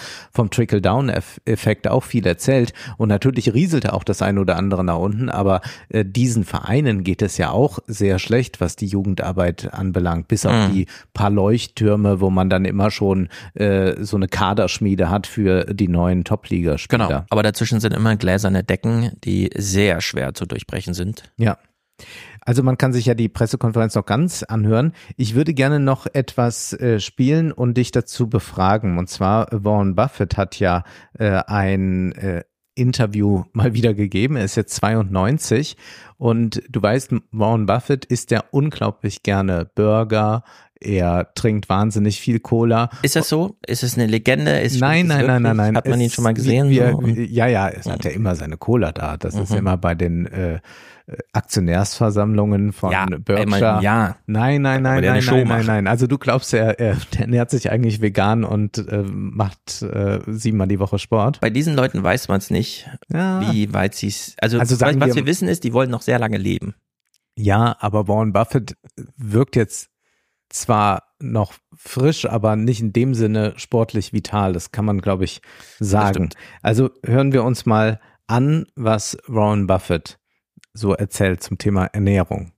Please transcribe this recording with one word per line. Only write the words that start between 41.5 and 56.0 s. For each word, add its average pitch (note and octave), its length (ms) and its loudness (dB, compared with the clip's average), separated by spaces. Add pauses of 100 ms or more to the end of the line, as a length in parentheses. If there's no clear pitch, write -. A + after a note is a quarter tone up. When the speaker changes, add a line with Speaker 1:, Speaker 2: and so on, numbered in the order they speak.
Speaker 1:
wahnsinnig G#2 540 0
viel A#2 180 0
Cola. A#2 500 2 (120)
Speaker 2:
Ist - 160 0
das D#3 100 0
so? E3+ 300 -2 (100)
Ist - 160 -4
es B2+ 140 -2
eine A#2 100 2
Legende? B2+ 440 2 (100)
Ist B2+ 180 0
Speaker 1:
Nein, D3+ 220 4
Speaker 2:
ist F3 80 2
Speaker 1:
nein, D3 80 2
nein, C#3 100 2
Speaker 2:
wirklich, B2+ 160 4
Speaker 1:
nein, A2+ 140 2
nein. G#2+ 200 2
Speaker 2:
hat - 120 0
man A#2+ 100 2
ihn A#2+ 80 2
Speaker 1:
Es, A#2 60 -2
Speaker 2:
schon A#2+ 100 -2
mal A2+ 100 4
gesehen, C3+ 360 2
Speaker 1:
wir, B2 220 4
Speaker 2:
so? - 80 2
Und A#2 180 2
Speaker 1:
ja, A#2+ 300 0
ja, A#2+ 200 2
es - 180 -8
hat - 200 -4
Speaker 2:
Mhm. F2+ 40 0
Speaker 1:
ja D#2 60 -6
immer G2 220 0
seine D2+ 180 -8
Cola G2+ 380 0
da. - 240 -6
Das E2+ 180 -8
ist G2+ 160 -2
Speaker 2:
Mhm. G#2+ 60 0
Speaker 1:
immer F#2+ 180 2
bei F2 180 0
den, E2+ 340 -2
äh, F2 320 -4 (720)
Aktionärsversammlungen G#2 1400 2
von F#2+ 200 -4
Speaker 2:
Ja, F#2+ 140 2
Speaker 1:
Berkshire. G2 360 -2
Speaker 2:
einmal G#2 380 2
im F#2+ 40 0
Jahr. G#2 420 2
Speaker 1:
Nein, B2+ 360 0
nein, C3+ 140 0
Speaker 2:
Kann C3+ 80 0
man C3 100 2
Speaker 1:
nein, C3+ 100 2
Speaker 2:
ja B2 80 2
eine C3 80 2
Speaker 1:
nein, - 20 2
Speaker 2:
Show B2+ 140 0
Speaker 1:
nein, B2+ 120 4
nein, A#2 100 2
Speaker 2:
machen. A2+ 100 0
Speaker 1:
nein. G#2 200 2
Also A#2+ 200 2